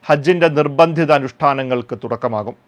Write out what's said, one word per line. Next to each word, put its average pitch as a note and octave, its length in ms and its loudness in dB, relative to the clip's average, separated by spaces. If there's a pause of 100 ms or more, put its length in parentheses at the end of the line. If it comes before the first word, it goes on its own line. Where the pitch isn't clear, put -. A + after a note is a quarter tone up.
ഹജ്ജിൻ്റെ D#3+ 420 2 (100)
നിർബന്ധിത D3+ 580 2
അനുഷ്ഠാനങ്ങൾക്ക് C3 760 -2 (100)
തുടക്കമാകും. A2+ 520 -6 (100)